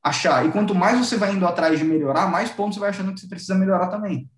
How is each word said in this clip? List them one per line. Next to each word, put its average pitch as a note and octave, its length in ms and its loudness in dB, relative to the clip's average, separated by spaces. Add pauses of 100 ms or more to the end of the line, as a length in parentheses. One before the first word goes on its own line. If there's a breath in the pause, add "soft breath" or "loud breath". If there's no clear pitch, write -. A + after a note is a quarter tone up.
achar? C#3+ 420 2
E D#3+ 60 2
quanto G3+ 240 0
mais G#3 240 4
você B3 180 0
vai G3+ 160 0
indo F#3 140 0
atrás D#3+ 320 2
de D#3 60 0
melhorar, D#3 440 2
mais G3 220 -2
pontos G3+ 240 -4
você G3+ 60 -8
vai G3+ 100 0
achando F#3+ 240 -6
que - 60 -14
você - 80 -18
precisa G3 260 -6
melhorar F#3+ 320 2
também. F#3+ 520 -6